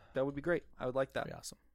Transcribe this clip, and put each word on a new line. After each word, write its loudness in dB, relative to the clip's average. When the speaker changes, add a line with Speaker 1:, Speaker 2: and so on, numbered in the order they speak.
Speaker 1:
that 4
would -2
be -4
great. 2
I -4
would 0
like 2
that. 0
Speaker 2:
That'd -8
be -10
awesome. -12